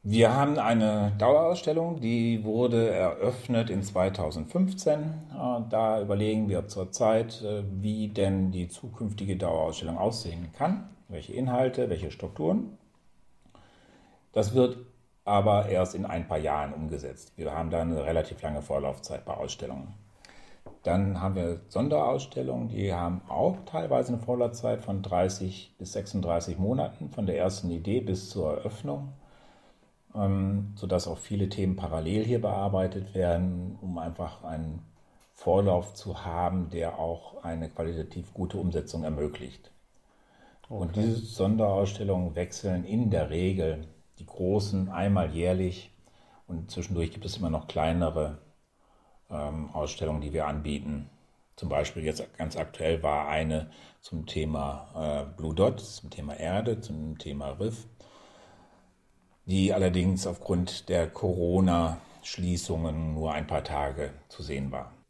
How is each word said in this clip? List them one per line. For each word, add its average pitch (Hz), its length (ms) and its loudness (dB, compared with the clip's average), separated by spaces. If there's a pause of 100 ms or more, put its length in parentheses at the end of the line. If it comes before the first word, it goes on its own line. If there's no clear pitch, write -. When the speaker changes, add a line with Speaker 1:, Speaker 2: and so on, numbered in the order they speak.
Speaker 1:
Wir 113 320 6
haben 143 240 4
eine 107 580 4
Dauerausstellung, 165 800 4
die 117 440 2
wurde 113 480 4
eröffnet 110 800 2
in 98 100 0
zweitausendfünfzehn. 98 1300 0 (180)
Äh, 123 340 -2
da 110 320 2
überlegen 104 480 2
wir 87 200 0
zurzeit, 110 720 2
äh, 104 220 -4 (180)
wie 107 280 -2
denn 98 420 2
die 90 160 -2
zukünftige 104 720 -4
Dauerausstellung 82 600 0
aussehen 87 580 -2
kann, 180 360 0 (160)
welche - 260 -10
Inhalte, 127 560 2
welche 80 220 -2
Strukturen. - 680 -2 (1500)
Das 107 220 2
wird 123 240 6 (460)
aber 101 460 6
erst 92 260 2
in 95 100 -2
ein 85 220 -4
paar 80 100 -2
Jahren 73 340 0
umgesetzt. 73 640 -8
Wir 76 160 -6
haben 80 200 -2
da 85 100 2
eine 80 240 0
relativ 80 380 0
lange 76 180 -4
Vorlaufzeit 69 640 -4
bei 69 80 -6
Ausstellungen. 67 640 -8 (840)
Dann 92 400 2
haben 95 140 0
wir 85 320 0
Sonderausstellungen, 131 1000 0
die 98 240 0
haben 87 340 -2
auch 160 380 2
teilweise 123 480 0
eine 117 80 -2
Vorlaufzeit 120 640 0
von 98 180 -4
dreißig 92 800 0
bis 92 140 -10
sechsunddreißig 87 680 -2
Monaten, 101 500 0
von 104 160 -4
der 82 140 0
ersten 90 320 0
Idee 95 300 0
bis 95 280 -4
zur 76 280 -2
Eröffnung, 139 560 -6 (1000)
ähm, 98 600 2
sodass 90 320 0
auch - 100 -6
viele 101 320 0
Themen 95 260 0
parallel 87 480 -2
hier 117 160 2
bearbeitet 98 760 0
werden, 90 640 0
um 90 160 -6
einfach 82 460 -8
einen 80 400 -6 (500)
Vorlauf 92 600 2
zu - 280 -10
haben, 87 460 0
der 82 300 -4
auch - 440 -6
eine 82 260 -6
qualitativ 82 640 -6
gute 90 220 -4
Umsetzung 82 460 -2
ermöglicht. 73 680 -6 (1000)
Und 92 220 -4
Speaker 2:
Okay. 104 100 0
Speaker 1:
diese 110 240 2
Sonderausstellungen 98 1120 2
wechseln 90 500 -2
in 110 240 2
der 78 220 2
Regel, 80 560 0 (320)
die 80 60 -16
großen, 95 640 0
einmal 90 420 2
jährlich 90 600 0 (560)
und 82 220 -8
zwischendurch 85 420 -2
gibt - 140 -14
es 98 120 -6
immer 85 120 -2
noch 78 180 -2
kleinere, 78 720 0 (880)
ähm, 76 460 -6
Ausstellungen, 78 480 -4
die 73 120 -6
wir 78 120 -2
anbieten. 73 640 -4 (460)
Zum - 120 -8
Beispiel 73 360 -2
jetzt - 340 -4
ganz 78 180 -6
aktuell 80 460 -2
war 73 260 0
eine 78 440 0 (280)
zum 78 280 -8
Thema, 71 580 -4 (100)
äh, 73 300 -2 (100)
Blue 80 200 -4
Dot, 117 240 4
zum - 320 -14
Thema 71 240 -10
Erde, 104 440 -2
zum 78 380 -8
Thema 71 420 -8
Riff, 110 280 -4 (1600)
die 95 260 6
allerdings 92 540 4
aufgrund 90 600 -2
der 85 180 2
Corona-Schließungen 85 2000 0
nur 78 180 -2
ein 76 140 -4
paar 76 160 -2
Tage 71 480 -4 (160)
zu - 160 -14
sehen 69 280 -4
war. 64 200 -8 (180)